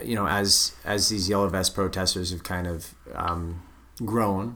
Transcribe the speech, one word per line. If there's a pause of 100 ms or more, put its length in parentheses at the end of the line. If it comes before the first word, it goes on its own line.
you
know,
as, (100)
as
these
Yellow
Vest
protesters
have
kind
of, (220)
um, (420)
grown,